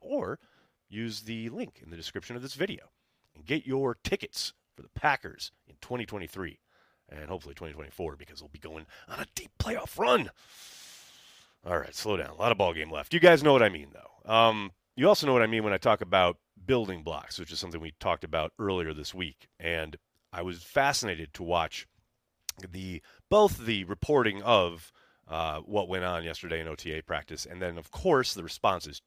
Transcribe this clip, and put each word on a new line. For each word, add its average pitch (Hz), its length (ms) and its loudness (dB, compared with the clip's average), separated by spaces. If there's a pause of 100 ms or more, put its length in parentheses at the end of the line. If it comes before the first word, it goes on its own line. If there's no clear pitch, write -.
or 170 380 -6 (480)
use 107 320 -8
the 113 300 -8
link 185 300 -12
in - 100 -20
the 85 60 -14
description 120 380 -12
of 123 80 -10
this 135 120 -12
video - 360 -6 (440)
and - 120 -20
get 151 200 -2
your 135 380 0
tickets - 480 -6 (240)
for 71 60 -18
the - 80 -20
Packers - 640 -2 (140)
in - 140 -20
twenty 123 240 -6
twenty-three 95 540 -8 (500)
and 76 220 -14
hopefully 80 240 -10
twenty 80 180 -12
twenty-four, 76 440 -10
because - 260 -20
we'll 71 80 -20
be 76 80 -18
going 80 260 -14 (240)
on - 120 -10
a - 140 -10
deep - 240 -10
playoff - 400 -6
run. 214 320 4 (1300)
All 87 140 -2
right, - 160 -8
slow 104 240 -2
down. 71 100 -6
A 76 60 -16
lot 104 180 2
of 98 60 2
ball 87 160 4
game 80 160 -8
left. 76 240 -6
You 170 60 0
guys 165 220 10
know 147 120 8
what 127 80 8
I 104 80 6
mean, 73 240 -8
though. - 360 -18
Um, 110 420 4 (240)
you 143 120 6
also - 180 6
know 135 60 4
what 123 80 6
I 113 60 6
mean 110 180 0
when 104 80 2
I 95 60 2
talk 110 240 4
about 90 340 4 (300)
building 98 360 0
blocks, 76 360 -8
which - 120 -12
is 85 80 -8
something 85 220 -8
we 80 180 -10
talked 87 260 -2
about 80 340 -2
earlier 90 340 -2
this 76 220 -10
week. - 340 -10 (100)
And 82 380 -6 (340)
I 87 120 -10
was 87 200 -8
fascinated 117 720 -2
to - 80 -12
watch 82 440 -2 (800)
the, 92 320 -10 (300)
both 208 340 6
the 107 200 0
reporting 104 580 2
of, 92 500 4 (340)
uh, 80 340 -4
what 98 280 -2
went 92 160 -2
on 87 180 -2
yesterday 82 380 -6
in 80 80 -8
O 80 60 -6
T 78 180 -10
A 78 80 -6
practice, 78 460 -8
and 90 160 -12
then, 85 160 -6
of 80 120 -16
course, 143 440 2
the 92 80 -8
responses 82 640 -2